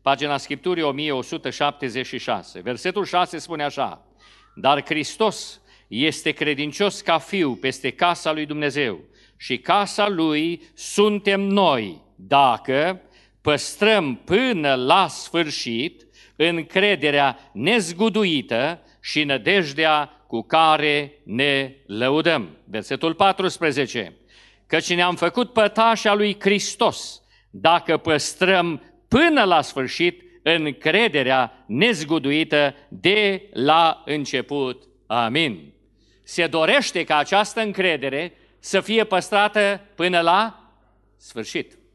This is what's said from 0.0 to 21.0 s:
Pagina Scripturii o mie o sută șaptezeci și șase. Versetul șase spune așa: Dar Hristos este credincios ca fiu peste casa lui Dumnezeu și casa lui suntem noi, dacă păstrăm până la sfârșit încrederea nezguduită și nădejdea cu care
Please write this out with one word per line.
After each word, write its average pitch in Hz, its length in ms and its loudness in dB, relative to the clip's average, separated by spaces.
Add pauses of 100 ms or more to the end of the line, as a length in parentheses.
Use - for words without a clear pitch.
Pagina 139 360 0
Scripturii 165 460 -4
o 143 80 0
mie 147 200 -4
o 131 100 -2
sută 147 280 -8
șaptezeci 131 560 -4
și 127 120 -12
șase. 95 440 -8
Versetul 160 440 -6
șase 175 320 -2
spune 151 260 -8
așa: 131 420 -6 (500)
Dar 143 300 2
Hristos - 760 -4 (260)
este 151 440 -2
credincios 151 720 -2
ca - 160 2
fiu 151 380 -2
peste 131 360 -4
casa 175 400 0
lui 151 140 -4
Dumnezeu 143 540 -4 (380)
și - 200 -6
casa 202 500 2
lui 160 540 -2 (120)
suntem 202 680 0
noi, 156 600 2 (140)
dacă 139 840 2 (400)
păstrăm 156 760 0
până 180 580 0
la 151 340 4
sfârșit - 1000 -6 (280)
încrederea 156 1040 0 (140)
nezguduită 170 1300 0 (200)
și - 220 -4
nădejdea 147 1000 0 (100)
cu 117 80 -4
care 147 840 0